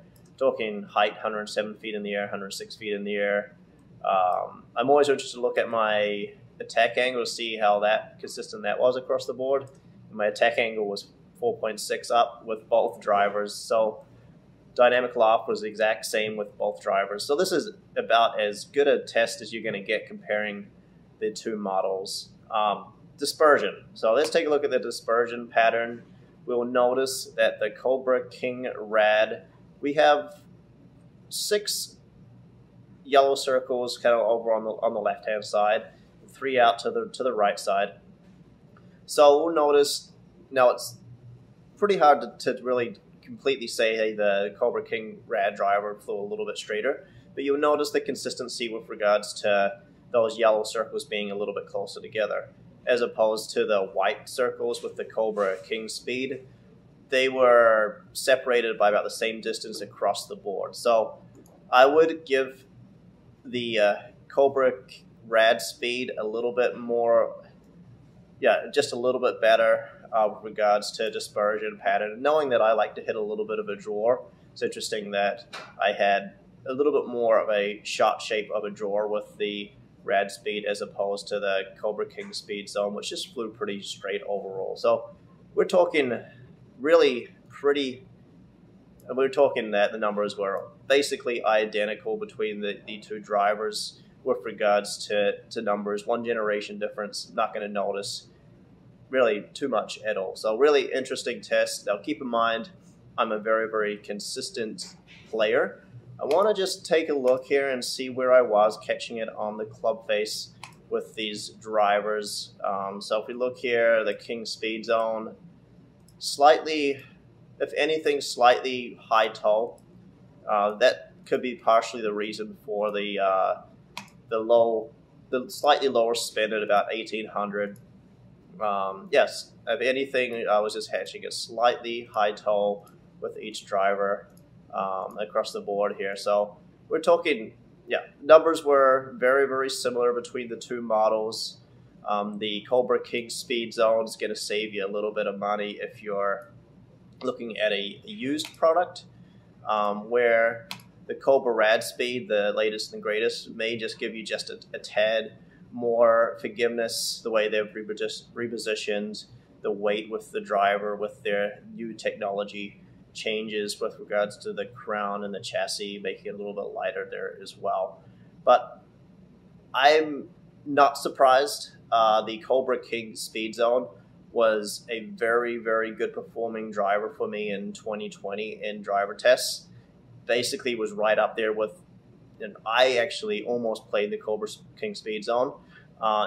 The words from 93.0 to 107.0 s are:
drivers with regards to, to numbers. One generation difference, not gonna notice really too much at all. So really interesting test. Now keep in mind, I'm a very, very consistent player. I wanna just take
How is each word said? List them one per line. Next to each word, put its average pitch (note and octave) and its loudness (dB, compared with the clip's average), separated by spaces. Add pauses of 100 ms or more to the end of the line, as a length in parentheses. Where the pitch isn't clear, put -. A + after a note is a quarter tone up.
drivers G#2 -2 (200)
with B2+ 0
regards G#2 0
to, G2+ 0 (100)
to A#2 -8
numbers. G#2 -4
One A#2 -2
generation G#2 -2
difference, G#2 -8
not A2+ -2
gonna G#2 -6
notice G2+ -6 (800)
really A2+ 2 (100)
too C#3 -4
much G#2 -2
at G#2+ -2
all. F#2+ -6
So A2 -2
really C#3+ 4
interesting B2+ -6
test. - -2
Now G2+ 0
keep C#3+ -6
in C3 -8
mind, A#2 0 (480)
I'm A2+ 0
a G#2+ -2
very, A2 0
very G#2 0
consistent G#2+ -8 (340)
player. A2+ 0 (340)
I A#2+ -6
wanna F#3+ 4
just F#3+ -4
take D#3+ 2